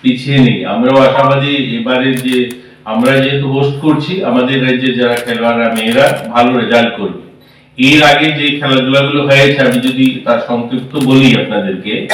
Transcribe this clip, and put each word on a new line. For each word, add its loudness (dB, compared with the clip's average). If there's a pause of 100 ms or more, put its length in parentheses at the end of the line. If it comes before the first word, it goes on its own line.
পিছিয়ে 0
নেই। 2
আমরাও 0
আশাবাদী 2
এবারে -2
যে -2 (340)
আমরা 0
যেহেতু 0
হোস্ট -2
করছি, -2
আমাদের 0
রাজ্যে 0
যারা 0
খেলোয়াড়রা -2
মেয়েরা 0 (100)
ভালো 0
রেজাল্ট 0
করবে। -10 (520)
এর 4
আগে 2
যে -2
খেলাধুলাগুলো 0
হয়েছে 2
আমি 2
যদি 0
তার 0
সংক্ষিপ্ত -6
বলি 4
আপনাদেরকে, -4